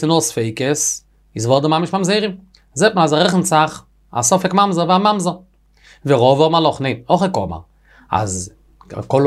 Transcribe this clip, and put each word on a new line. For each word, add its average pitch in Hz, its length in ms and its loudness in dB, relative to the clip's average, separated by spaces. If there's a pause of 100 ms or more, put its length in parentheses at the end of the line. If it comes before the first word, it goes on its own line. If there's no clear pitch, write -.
נאר 160 180 2
ספקות, 127 840 -4 (320)
איז 113 100 -4
ווארט 135 180 2
ממש 160 280 -2
ממזרין. 190 440 -2 (380)
זעט 208 200 2
מען, 170 100 4
אז 147 80 2
ער 151 100 2
רעכנט 180 220 2
זיך, 156 380 0 (300)
א 120 100 -4
ספק 185 320 0
ממזר 190 340 0
והממזר. 185 440 0 (760)
ורב 135 360 4
אמר 160 180 2
לך, 151 200 0
ניין, 135 160 -4 (120)
אויך 175 140 2
א 190 60 0
קאמר. 92 300 -6 (560)
אז 92 380 -4 (540)
כל, 143 200 2